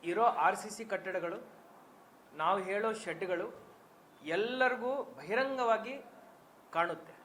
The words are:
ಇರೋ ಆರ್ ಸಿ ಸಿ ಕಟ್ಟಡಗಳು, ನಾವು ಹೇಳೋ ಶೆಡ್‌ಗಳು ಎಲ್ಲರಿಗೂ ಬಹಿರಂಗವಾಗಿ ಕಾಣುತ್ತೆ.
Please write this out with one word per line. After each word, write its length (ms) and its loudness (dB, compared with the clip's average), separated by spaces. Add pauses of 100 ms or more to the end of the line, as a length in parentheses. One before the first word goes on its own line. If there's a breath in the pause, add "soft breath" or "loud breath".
ಇರೋ 200 2
ಆರ್ 320 4
ಸಿ 140 -10
ಸಿ 160 -8
ಕಟ್ಟಡಗಳು, 640 -4 (840)
ನಾವು 260 4
ಹೇಳೋ 340 0
ಶೆಡ್‌ಗಳು 720 -4 (580)
ಎಲ್ಲರಿಗೂ 800 2
ಬಹಿರಂಗವಾಗಿ 960 0 (720)
ಕಾಣುತ್ತೆ. 420 0 (120)